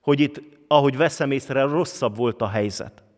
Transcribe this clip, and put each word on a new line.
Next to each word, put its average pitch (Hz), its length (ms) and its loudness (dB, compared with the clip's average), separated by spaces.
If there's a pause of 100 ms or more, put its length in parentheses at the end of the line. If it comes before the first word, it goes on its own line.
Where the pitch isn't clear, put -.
hogy 143 180 2
itt, 143 220 0 (260)
ahogy 139 300 4
veszem 151 340 0
észre, 135 300 -2
rosszabb 143 540 -2
volt 120 260 -2
a 107 60 0
helyzet. 104 560 -4 (140)